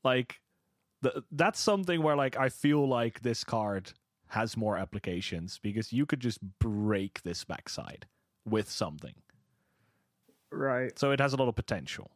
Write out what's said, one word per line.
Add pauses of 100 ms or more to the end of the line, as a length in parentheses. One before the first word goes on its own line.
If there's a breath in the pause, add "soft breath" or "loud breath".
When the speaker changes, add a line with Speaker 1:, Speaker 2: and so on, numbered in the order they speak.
Speaker 1:
Like, (600)
th-,
that's
something
where,
like,
I
feel
like
this
card (360)
has
more
applications
because
you
could
just (180)
break
this
backside (380)
with
something. (1400)
Speaker 2:
Right.
Speaker 1:
So
it
has
a
lot
of
potential.